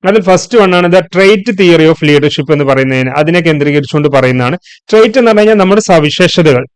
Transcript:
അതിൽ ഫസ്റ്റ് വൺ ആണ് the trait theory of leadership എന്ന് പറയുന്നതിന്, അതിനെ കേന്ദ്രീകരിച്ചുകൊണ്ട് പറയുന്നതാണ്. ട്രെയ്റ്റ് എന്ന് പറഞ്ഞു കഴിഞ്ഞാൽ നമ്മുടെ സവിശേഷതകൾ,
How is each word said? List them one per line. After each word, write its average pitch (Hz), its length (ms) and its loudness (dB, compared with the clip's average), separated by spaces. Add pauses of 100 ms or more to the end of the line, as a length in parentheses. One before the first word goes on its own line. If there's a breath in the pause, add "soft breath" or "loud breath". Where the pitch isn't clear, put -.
അതിൽ 214 120 2
ഫസ്റ്റ് 185 380 0
വൺ 185 160 2
ആണ് 175 140 0
the 180 120 2
trait 196 560 0
theory 170 340 2
of 156 60 0 (120)
leadership 147 440 0
എന്ന് 147 120 -2
പറയുന്നതിന്, 131 460 -2
അതിനെ 151 300 -2
കേന്ദ്രീകരിച്ചുകൊണ്ട് 147 680 -2
പറയുന്നതാണ്. 127 500 -2 (320 soft breath)
ട്രെയ്റ്റ് 220 280 2
എന്ന് 233 120 2
പറഞ്ഞു 208 100 2
കഴിഞ്ഞാൽ 214 160 2
നമ്മുടെ 196 240 0
സവിശേഷതകൾ, 156 960 0